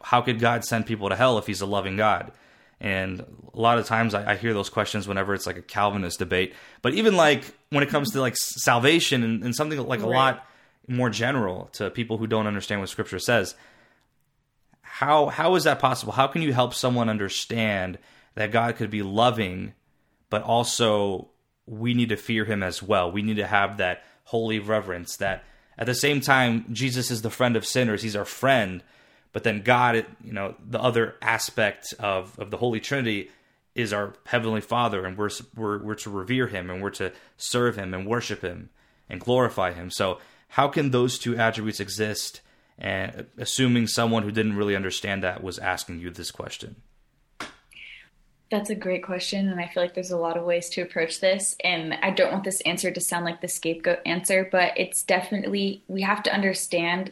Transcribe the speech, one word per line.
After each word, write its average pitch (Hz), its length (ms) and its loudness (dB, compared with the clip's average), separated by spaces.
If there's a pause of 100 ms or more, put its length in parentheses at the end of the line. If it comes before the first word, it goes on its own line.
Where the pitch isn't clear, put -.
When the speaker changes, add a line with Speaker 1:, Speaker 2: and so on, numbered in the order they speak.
Speaker 1:
"How 120 200 4
could 120 180 -2
God 117 260 2
send 113 200 0
people 104 240 -2
to 95 60 0
hell 123 220 4
if 104 80 -2
he's 95 160 -4
a 98 60 -2
loving 98 280 -2
God?" 104 360 2 (500)
And 95 380 -2 (340)
a - 60 -10
lot 117 180 6
of 110 80 0
times 113 280 2
I, 104 180 0
I 101 40 4
hear 110 180 0
those 98 160 -2
questions 104 380 -2
whenever 98 260 -2
it's, 95 120 -4
like, 90 120 -6
a 87 40 -16
Calvinist 101 560 0
debate. 92 360 0 (280)
But 127 120 2
even, 208 220 4
like, 151 280 6 (260)
when 143 140 2
it 139 60 -2
comes 143 220 0
to, 135 100 0
like, 127 120 0
s-, - 300 -4
salvation 131 600 4
and, 113 200 0
and 120 100 -2
something, 151 260 -2
like, 120 200 -2
a 107 80 -2
Speaker 2:
Right. 120 80 2
Speaker 1:
lot 131 320 2 (400)
more 123 220 0
general 107 640 -2
to 101 160 -4
people 113 280 -4
who 110 80 -2
don't 110 220 2
understand 101 340 -2
what 95 80 -6
Scripture 95 300 -6
says, 110 340 2 (1300)
how, 147 460 4
how 165 280 2
is 156 100 4
that 143 140 4
possible? 120 340 0
How 131 140 4
can 165 140 -2
you 151 100 2
help 120 220 4
someone 120 360 2
understand 101 920 -2 (360)
that 107 160 -2
God 117 240 2
could 107 140 -4
be 104 140 -2
loving, 101 680 0 (560)
but 107 120 0
also 110 880 2 (380)
we 117 260 -2
need 120 160 2
to 107 80 0
fear 110 260 0
him 104 200 -2
as 90 180 -4
well? 92 300 2
We 101 100 -2
need 107 140 0
to 101 120 -2
have 101 300 0
that 90 260 -2 (200)
holy 113 360 -2
reverence 95 580 -4
that 98 260 -4 (340)
at 113 80 -4
the 123 100 0
same 143 240 2
time, 123 520 4
Jesus 123 400 -2
is 113 100 -2
the 113 80 -2
friend 120 260 0
of 110 100 0
sinners. 113 360 0
He's 110 140 -4
our 101 100 -2
friend. 110 580 0 (480)
But - 120 -6
then 104 180 0
God, 120 440 4 (180)
you - 100 -12
know, 98 260 -6
the 110 220 -6
other 113 400 2
aspect 110 800 0
of, 98 380 -2
of 101 120 -10
the 104 80 -6
Holy 113 240 0
Trinity 113 480 -2 (460)
is 110 180 -2
our 101 220 -2 (100)
Heavenly 113 340 0
Father, 107 460 0
and 92 120 -6
we're, 104 100 -2
s-, - 160 -8 (120)
we're, 104 260 -4
we're 107 140 -6
to - 140 -12
revere 107 380 -2
him, 90 220 -6
and 92 120 -8
we're 98 80 -2
to 95 240 -6 (240)
serve 120 400 0
him 95 160 -6
and 92 140 -6
worship 113 340 -4
him 87 300 -8 (360)
and 87 140 -10
glorify 120 500 2
him. 87 200 -10
So 95 260 0 (320)
how 139 180 2
can 143 220 0
those 123 280 2
two 120 200 -2
attributes 110 420 0
exist, 104 640 -6 (360)
and 98 500 -6 (100)
assuming 120 500 2
someone 113 360 2
who 104 80 -4
didn't 107 260 2
really 104 180 2
understand 98 480 -2
that 90 200 -2
was 92 160 -8
asking 87 400 -4
you 87 100 -8
this 82 220 -10
question? - 460 -12 (1700)
Speaker 2:
That's 208 220 -2
a 214 40 -2
great 180 280 -4
question, 196 440 -2
and 175 140 -2
I 175 60 -6
feel 175 160 0
like 180 100 -2
there's 185 160 -6
a 180 80 -2
lot 170 200 0
of 170 60 -4
ways 175 260 0
to - 120 -4
approach 165 380 -2
this, 196 440 2
and 165 380 0
I 196 80 2
don't 196 220 2
want 190 140 -2
this 190 160 -4
answer 175 280 0
to 180 100 -4
sound 175 260 -2
like 170 160 -6
the 180 60 -6
scapegoat 165 600 0
answer, 185 440 0
but 180 240 4
it's - 280 -2
definitely, 196 840 0
we 190 140 -4
have 208 220 0
to - 100 2
understand 185 800 0